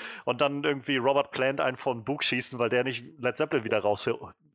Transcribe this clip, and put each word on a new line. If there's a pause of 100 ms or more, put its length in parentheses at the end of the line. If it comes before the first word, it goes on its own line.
(240)
und
dann
irgendwie
Robert
Plant
einen
vor
den
Bug
schießen,
weil
der
nicht (140)
Led
Zeppelin
wieder
raus-, (460)